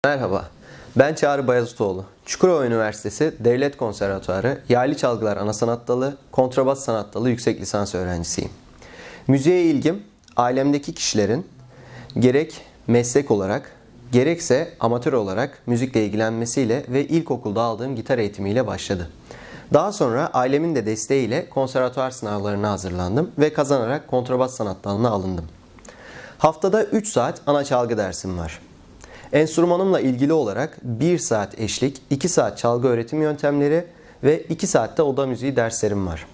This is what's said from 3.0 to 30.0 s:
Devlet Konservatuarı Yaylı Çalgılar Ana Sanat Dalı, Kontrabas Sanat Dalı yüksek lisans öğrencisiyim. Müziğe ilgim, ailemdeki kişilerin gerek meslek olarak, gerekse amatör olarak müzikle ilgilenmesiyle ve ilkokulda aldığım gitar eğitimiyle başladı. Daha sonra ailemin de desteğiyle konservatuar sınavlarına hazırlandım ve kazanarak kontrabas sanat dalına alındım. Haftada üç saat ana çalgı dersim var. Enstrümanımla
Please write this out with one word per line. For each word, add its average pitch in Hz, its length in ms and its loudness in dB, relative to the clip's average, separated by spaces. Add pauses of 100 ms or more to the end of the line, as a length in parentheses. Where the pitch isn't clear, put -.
Devlet 123 380 2
Konservatuarı 98 800 -2 (100)
Yaylı 127 280 2
Çalgılar 107 400 0
Ana 101 160 -4
Sanat 117 360 -2
Dalı, 127 280 -2 (160)
Kontrabas 131 520 2
Sanat 110 300 -4
Dalı 120 160 0
yüksek 117 300 0
lisans 101 340 -4
öğrencisiyim. 90 560 -4 (800)
Müziğe 143 340 4
ilgim, 156 400 2 (340)
ailemdeki 135 580 2
kişilerin 110 520 0 (720)
gerek 127 420 2 (260)
meslek 120 440 2
olarak, 104 420 0 (400)
gerekse 139 680 2
amatör 120 320 0
olarak 110 540 -2
müzikle 120 380 0
ilgilenmesiyle 113 840 -2
ve 139 180 0
ilkokulda 120 560 -2
aldığım 117 340 -4
gitar 120 220 -2
eğitimiyle 104 480 -2
başladı. 95 440 -6 (640)
Daha 175 200 4
sonra 143 340 0
ailemin 139 480 0
de 113 120 0
desteğiyle 123 600 0
konservatuar 127 640 0
sınavlarına 104 600 -2
hazırlandım 92 680 -2
ve 151 140 4
kazanarak 139 560 0
kontrabas 127 480 0
sanat 98 280 -6
dalına 104 260 0
alındım. 92 340 -4 (960)
Haftada 190 460 2
üç 208 240 0
saat 131 380 0
ana 143 180 2
çalgı 123 320 0
dersim 92 420 -4
var. 82 220 -8 (720)
Enstrümanımla 170 680 4